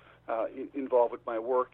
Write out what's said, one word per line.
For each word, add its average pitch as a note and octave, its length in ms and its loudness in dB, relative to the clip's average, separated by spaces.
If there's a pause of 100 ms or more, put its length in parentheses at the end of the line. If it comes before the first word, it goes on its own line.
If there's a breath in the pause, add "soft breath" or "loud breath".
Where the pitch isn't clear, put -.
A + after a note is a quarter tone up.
(280 soft breath)
uh, A2+ 180 -2 (100)
i-, C3 180 -8
involved B2 380 4
with A#2 120 -10
my A#2 140 -4
work. B2+ 360 0